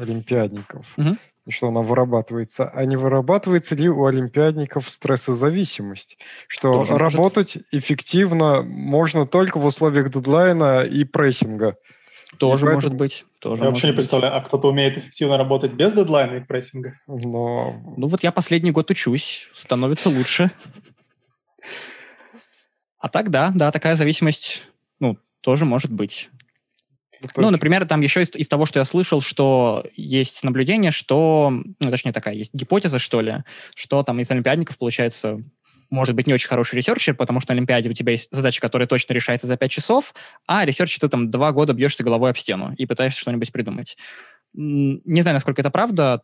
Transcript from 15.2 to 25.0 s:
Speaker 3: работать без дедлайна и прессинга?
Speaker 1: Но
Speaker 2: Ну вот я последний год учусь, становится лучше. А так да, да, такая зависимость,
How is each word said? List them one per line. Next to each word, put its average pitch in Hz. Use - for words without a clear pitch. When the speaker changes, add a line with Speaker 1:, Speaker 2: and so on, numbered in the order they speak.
Speaker 3:
работать 135
без 165
дедлайна 147
и 123
прессинга? 127
Speaker 1:
Но 120
Speaker 2:
Ну 135
вот 170
я 170
последний 170
год 156
учусь, -
становится 135
лучше. 143
А -
так 214
да, 160
да, 151
такая 160
зависимость, 156